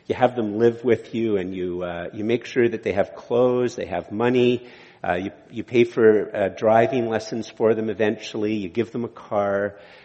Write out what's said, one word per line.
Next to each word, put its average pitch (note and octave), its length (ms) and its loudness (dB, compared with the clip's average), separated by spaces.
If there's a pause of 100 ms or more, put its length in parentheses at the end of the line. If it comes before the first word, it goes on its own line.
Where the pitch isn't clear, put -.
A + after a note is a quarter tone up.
you - 80 -2
have B2+ 220 0
them G#2+ 220 -2
live A#2 260 2
with A#2 300 0
you, A2 240 0
and F#2 160 -6
you, F2+ 280 -6
uh, F2 300 -6
you G#2+ 120 -8
make A#2 200 -2
sure A#2 240 2
that A2 140 -6
they G2+ 100 -2
have F#2+ 220 -2
clothes, B2 600 0
they G2+ 100 -8
have F2+ 260 -6
money, B2 560 2 (340)
uh, F2 120 -2
you, F#2+ 160 -4 (200)
you A2 140 -10
pay A#2+ 200 4
for, A2 520 4
uh, G2 120 2
driving A#2 600 2
lessons A2+ 400 -4
for A2+ 260 2
them A2 140 -2
eventually, G#2+ 680 -2
you F#2+ 120 -4
give G#2+ 240 -4
them A#2+ 120 -4
a A2+ 40 -6
car. G2+ 680 -2 (280)